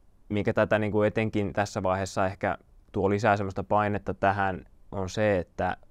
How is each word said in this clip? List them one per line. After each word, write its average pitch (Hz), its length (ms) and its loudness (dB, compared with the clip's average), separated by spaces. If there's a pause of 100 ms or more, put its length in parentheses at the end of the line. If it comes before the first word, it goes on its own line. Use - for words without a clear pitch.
(280)
mikä 104 240 -2
tätä 107 260 2
niin 107 140 -2
kun 104 140 4
etenkin 107 460 0
tässä 101 300 -4
vaiheessa 95 440 0
ehkä 95 320 -4 (340)
tuo 98 180 2
lisää 101 260 4
semmoista 98 280 -4
painetta 104 500 0
tähän 95 500 0 (280)
on 95 160 -6
se, 104 300 2
että 90 380 -4 (140)